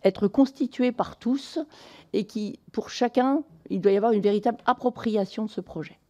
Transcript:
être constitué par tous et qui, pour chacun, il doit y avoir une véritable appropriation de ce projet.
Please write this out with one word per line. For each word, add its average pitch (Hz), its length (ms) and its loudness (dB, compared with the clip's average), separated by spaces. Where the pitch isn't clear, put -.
être 196 240 2
constitué 254 640 2
par - 240 -6
tous 269 420 -4
et 208 120 -2
qui, 214 340 -8
pour - 180 -8
chacun, 254 540 0
il 190 100 -2
doit 196 120 6
y 196 40 4
avoir 220 160 2
une 208 80 4
véritable 208 460 0
appropriation 220 800 -2
de - 40 -8
ce - 120 -8
projet. - 360 -12